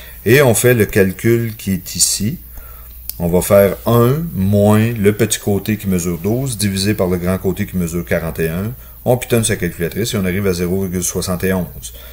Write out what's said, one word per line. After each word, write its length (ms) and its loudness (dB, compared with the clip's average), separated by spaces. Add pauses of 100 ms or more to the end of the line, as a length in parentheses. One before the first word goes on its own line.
(260)
et 160 6
on 120 6
fait 200 4
le 120 4
calcul 720 0
qui 160 -4
est 240 -4
ici. 440 -2 (800)
On 60 0
va 140 2
faire 340 6 (100)
un 380 4 (100)
moins 580 4
le 200 2
petit 280 0
côté 380 -2
qui 100 -8
mesure 300 0
douze 400 -2
divisé 360 0
par 140 0
le 100 0
grand 200 -2
côté 280 -2
qui 120 -6
mesure 280 -2
quarante 340 -2
et 100 0
un. 240 -4 (320)
On 120 4
pitonne 260 0
sa 140 0
calculatrice 560 -4
et 40 -2
on 80 0
arrive 220 -2
à 60 2
zéro 280 -2
virgule 220 -4
soixante 400 -4
et 100 2
onze. 400 -6 (200)